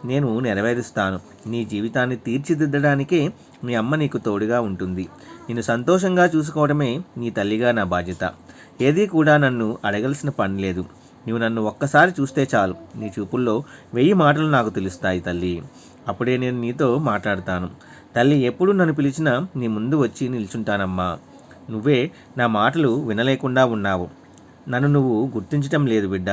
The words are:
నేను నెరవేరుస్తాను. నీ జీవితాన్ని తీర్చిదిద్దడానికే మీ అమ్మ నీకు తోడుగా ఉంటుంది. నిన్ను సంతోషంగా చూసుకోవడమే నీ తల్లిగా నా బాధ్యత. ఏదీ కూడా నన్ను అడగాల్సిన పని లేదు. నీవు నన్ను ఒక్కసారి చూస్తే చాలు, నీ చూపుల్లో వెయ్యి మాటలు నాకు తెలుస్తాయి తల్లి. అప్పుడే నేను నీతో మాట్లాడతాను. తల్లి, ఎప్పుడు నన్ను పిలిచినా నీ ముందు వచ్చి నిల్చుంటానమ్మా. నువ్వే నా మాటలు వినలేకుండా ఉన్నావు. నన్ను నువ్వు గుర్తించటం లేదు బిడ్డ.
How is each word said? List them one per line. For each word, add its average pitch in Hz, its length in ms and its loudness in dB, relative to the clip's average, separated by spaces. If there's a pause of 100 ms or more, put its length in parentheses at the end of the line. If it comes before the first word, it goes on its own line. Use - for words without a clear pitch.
నేను 123 360 0
నెరవేరుస్తాను. 107 800 -2 (260)
నీ 117 180 -4
జీవితాన్ని 117 520 -2
తీర్చిదిద్దడానికే 143 1160 0 (320)
మీ 120 100 -4
అమ్మ 117 200 0
నీకు 143 240 -2
తోడుగా 110 420 0
ఉంటుంది. 92 420 -4 (400)
నిన్ను 117 200 -6
సంతోషంగా 180 640 2 (120)
చూసుకోవడమే 147 640 0 (180)
నీ 120 120 -4
తల్లిగా 110 420 0
నా 110 120 2
బాధ్యత. 90 460 -2 (500)
ఏదీ 156 260 4
కూడా 156 300 4
నన్ను 123 480 2
అడగాల్సిన 123 460 -2
పని 98 320 -2
లేదు. 92 220 -2 (420)
నీవు 113 120 -4
నన్ను 113 240 -2
ఒక్కసారి 143 580 2
చూస్తే 135 340 -2
చాలు, 95 200 2 (220)
నీ 104 220 -8
చూపుల్లో 117 460 -2 (300)
వెయ్యి 139 180 4
మాటలు 156 340 4
నాకు 123 240 2
తెలుస్తాయి 92 500 -4
తల్లి. 87 420 -4 (460)
అప్పుడే 123 280 -2
నేను 123 240 -4
నీతో 120 380 0
మాట్లాడతాను. 95 720 -2 (460)
తల్లి, 139 220 4
ఎప్పుడు 131 340 2
నన్ను 175 220 2
పిలిచినా 143 520 0 (100)
నీ 123 100 -4
ముందు 117 360 0
వచ్చి 123 260 -2
నిల్చుంటానమ్మా. 98 920 -4 (520)
నువ్వే 127 400 2 (280)
నా 120 80 2
మాటలు 120 420 2
వినలేకుండా 131 760 2
ఉన్నావు. 98 440 -2 (600)
నన్ను 127 200 0
నువ్వు 131 380 2
గుర్తించటం 139 600 -2
లేదు 110 220 2
బిడ్డ. 92 240 -2